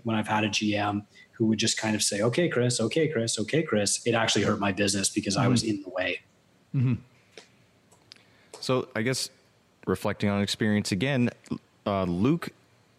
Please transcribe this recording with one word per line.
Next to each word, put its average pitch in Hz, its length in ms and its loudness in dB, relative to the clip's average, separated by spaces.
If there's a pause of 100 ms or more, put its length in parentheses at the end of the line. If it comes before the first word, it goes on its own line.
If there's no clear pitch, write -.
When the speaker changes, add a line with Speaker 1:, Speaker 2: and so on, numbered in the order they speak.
Speaker 1:
when 113 120 -2
I've 107 120 -2
had 107 160 0
a 107 60 0
G 104 260 0
M 104 320 -2 (240)
who 113 160 0
would 110 100 2
just 110 180 0
kind 110 200 0
of 110 80 0
say, 101 180 -2
"Okay, 123 260 2
Chris, 123 320 0
okay, 127 280 2
Chris, 113 320 -2
okay, 143 240 0
Chris," 104 420 0
it 117 80 2
actually 113 300 2
hurt 107 160 0
my 101 120 0
business 98 380 0
because 104 260 -2
I 123 120 2
was 123 160 4
Speaker 2:
Mm-hmm. 110 140 -2
Speaker 1:
in - 40 -8
the - 80 -12
way. - 300 -4 (560)
Speaker 2:
Mm-hmm. 127 180 2 (1700)
Speaker 3:
So - 360 -2
I 113 60 -2
guess 127 280 -2 (580)
reflecting 101 420 0
on 101 120 2
experience 104 500 0
again, 123 400 0 (540)
uh, 98 180 0
Luke 98 460 0 (500)